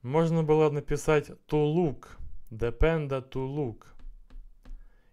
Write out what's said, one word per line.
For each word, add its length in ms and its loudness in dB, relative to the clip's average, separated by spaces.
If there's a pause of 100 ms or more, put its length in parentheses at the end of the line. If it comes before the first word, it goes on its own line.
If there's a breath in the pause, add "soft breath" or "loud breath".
Можно 400 2
было 280 4
написать 600 0
to 440 0
look. 340 0 (420)
The 220 -4
panda 580 2
to 160 -6
look. 420 -6 (1300 soft breath)